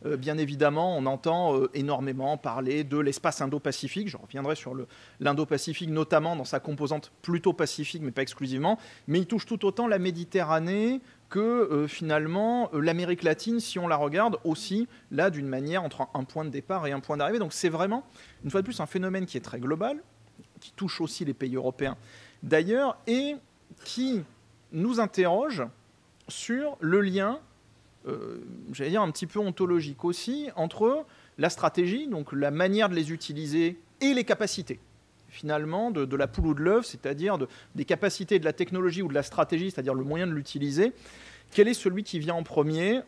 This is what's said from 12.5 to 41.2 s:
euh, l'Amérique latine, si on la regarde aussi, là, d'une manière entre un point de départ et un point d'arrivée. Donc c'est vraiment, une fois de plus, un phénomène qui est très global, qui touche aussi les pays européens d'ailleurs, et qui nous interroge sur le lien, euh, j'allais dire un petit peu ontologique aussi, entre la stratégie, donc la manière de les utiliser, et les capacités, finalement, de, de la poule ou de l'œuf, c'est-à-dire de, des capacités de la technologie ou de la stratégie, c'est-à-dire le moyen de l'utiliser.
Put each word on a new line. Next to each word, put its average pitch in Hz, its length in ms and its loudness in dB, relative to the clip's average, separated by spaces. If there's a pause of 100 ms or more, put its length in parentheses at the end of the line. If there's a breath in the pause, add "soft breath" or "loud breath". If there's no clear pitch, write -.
euh, 147 60 2
l'Amérique 170 420 2
latine, 208 380 2
si - 180 -6
on 175 100 -2
la 156 80 4
regarde 165 480 2
aussi, 185 440 0 (220 loud breath)
là, 165 200 4
d'une 143 180 -4
manière 147 360 -2
entre 135 280 -4
un 135 120 -2
point 156 200 -6
de 151 60 -6
départ 151 360 -4
et 139 60 -2
un 139 80 -4
point 147 160 -4
d'arrivée. 160 220 0
Donc 165 160 -4
c'est 175 160 2
vraiment, 196 340 0 (400 loud breath)
une 143 60 -4
fois 196 100 2
de 196 60 0
plus, 240 140 -6
un 151 60 -2
phénomène 185 380 -2
qui 175 140 -6
est - 20 -8
très - 180 -10
global, 185 440 -2 (580)
qui - 120 -20
touche - 280 -4
aussi 165 240 -4
les 139 80 -2
pays 127 240 -4
européens 127 400 -2 (460 loud breath)
d'ailleurs, 196 640 2
et 277 300 0 (480)
qui 247 380 -2 (500)
nous 226 280 0
interroge 196 640 2 (640)
sur 277 500 -4
le 170 220 4
lien, 196 400 0 (640)
euh, 117 320 -8 (340)
j'allais 139 180 -4
dire 208 120 2
un 170 80 0
petit - 160 -6
peu 208 140 -4
ontologique 175 640 0
aussi, 254 500 -2
entre 220 500 2 (340 soft breath)
la 160 120 2
stratégie, 185 560 0
donc 165 260 -6
la 143 200 0
manière 190 360 2
de 180 60 -2
les 160 160 0
utiliser, 160 680 -2 (200)
et 269 140 4
les 247 80 2
capacités, 196 560 -2 (500)
finalement, 151 600 -2
de, 156 140 0
de 131 120 -4
la 139 120 2
poule 175 180 0
ou 156 80 4
de 143 80 -2
l'œuf, 214 240 4
c'est-à-dire 147 500 -2
de, 135 120 -2 (260 loud breath)
des 143 100 -4
capacités 185 540 2
de 156 60 0
la 156 80 2
technologie 185 500 0
ou 170 60 -2
de 139 60 -4
la 143 100 2
stratégie, 175 480 0
c'est-à-dire 131 220 -2
le 131 100 -2
moyen 165 240 -2
de 165 40 -2
l'utiliser. 147 600 0 (580 loud breath)